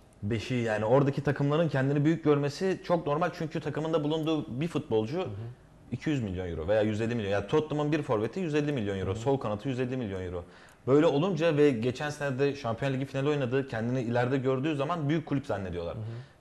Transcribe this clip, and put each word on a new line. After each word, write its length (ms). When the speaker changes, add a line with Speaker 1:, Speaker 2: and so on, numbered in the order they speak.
Speaker 1:
Beşiği 400
yani. 220
Oradaki 380
takımların 460
kendini 360
büyük 180
görmesi 640
çok 220
normal. 300
Çünkü 220
takımında 440
bulunduğu 580
bir 60
futbolcu 520
Speaker 2:
Hı 40
hı. 40
Speaker 1:
iki 180
yüz 140
milyon 260
euro 180
veya 140
yüz 200
elli 140
milyon. 160
Yani 160
Tottenham'ın 440
bir 100
forveti 380
yüz 160
elli 160
milyon 280
euro. 100
Speaker 2:
Hı 60
hı. 40
Speaker 1:
Sol 180
kanatı 320
yüz 100
elli 180
milyon 240
euro. 220
Böyle 180
olunca 520
ve 140
geçen 380
sene 300
de 160
Şampiyon 380
Ligi 120
finali 240
oynadı. 380
Kendini 340
ileride 360
gördüğü 380
zaman 340
büyük 160
kulüp 200
zannediyorlar. 500
Speaker 2:
Hı 40
hı. 40